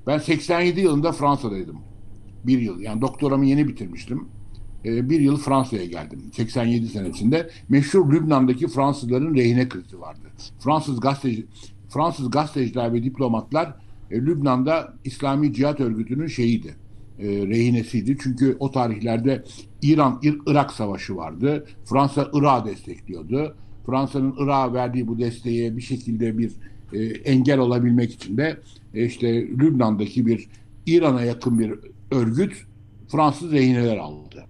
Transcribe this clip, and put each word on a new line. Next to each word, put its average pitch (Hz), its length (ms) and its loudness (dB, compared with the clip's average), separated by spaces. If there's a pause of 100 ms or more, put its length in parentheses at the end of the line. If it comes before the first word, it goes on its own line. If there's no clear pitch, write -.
ben 143 100 2
seksen 165 440 0
yedi 175 200 2
yılında 160 300 4
Fransa'daydım. 113 680 -2 (680)
Bir 127 160 4
yıl, 98 220 -4
yani 110 200 -6
doktoramı 135 440 2
yeni 139 220 4
bitirmiştim. 104 600 -8 (580)
Ee, 117 240 -2
bir 160 100 4
yıl 139 180 4
Fransa'ya 123 480 0
geldim. 78 340 -12 (140)
Seksen 117 320 -2
yedi 117 220 0
senesinde 107 640 0 (200)
meşhur 143 440 4
Lübnan'daki 131 540 4
Fransızların 135 680 0
rehine 123 340 4
krizi 92 300 -14
vardı. 78 280 -16 (320)
Fransız 147 400 0
gazeteci-, 127 460 -2 (440)
Fransız 143 400 -4
gazeteciler 123 640 0
ve 117 100 0
diplomatlar, 131 720 -2 (360)
e, 107 60 -2
Lübnan'da 139 760 0 (100)
İslami 139 500 0
Cihat 143 260 0
Örgütü'nün 120 480 -2
şeyiydi, 113 480 0 (440)
e, 101 80 -6
rehinesiydi. 113 960 0
Çünkü 131 360 2
o 135 120 -2
tarihlerde 117 720 0 (380)
İran, 143 400 4
İr-, 147 260 2
Irak 143 240 4
Savaşı 101 440 -6
vardı. 87 500 -2 (200)
Fransa 139 480 0
Irak'ı 135 360 4
destekliyordu. 98 840 -6 (300)
Fransa'nın 135 540 0
Irak'a 135 340 2
verdiği 123 340 -2
bu 117 120 -4
desteğe 117 580 -2
bir 123 40 -6
şekilde 113 560 -4
bir, 113 140 -2 (420)
e, 107 100 -2
engel 131 560 2
olabilmek 123 540 2
için 101 240 -6
de, 156 220 -2 (340)
e, 113 120 0
işte 117 420 0
Lübnan'daki 117 800 2
bir 113 220 0 (380)
İran'a 160 360 4
yakın 120 380 0
bir 110 140 0 (380)
örgüt 131 420 0 (540)
Fransız 156 440 0
rehineler 123 460 4
aldı. 76 520 -14